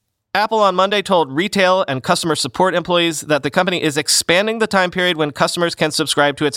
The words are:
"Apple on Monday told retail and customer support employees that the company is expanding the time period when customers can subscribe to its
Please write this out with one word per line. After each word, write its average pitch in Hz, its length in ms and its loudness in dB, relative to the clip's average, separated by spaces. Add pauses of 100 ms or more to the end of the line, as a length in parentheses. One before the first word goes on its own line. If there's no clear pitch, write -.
(320)
"Apple 214 280 0
on 190 160 2
Monday 196 260 2
told 160 300 2
retail 185 560 2
and 131 160 -4
customer 170 320 0
support 175 360 0
employees 170 500 0
that 143 200 0
the 143 80 -4
company 180 320 0
is 147 140 -2
expanding 202 640 0
the 214 80 0
time 185 240 0
period 180 240 0
when 151 160 -2
customers 170 420 0
can 156 160 -2
subscribe 143 460 0
to 151 80 -2
its 143 120 -2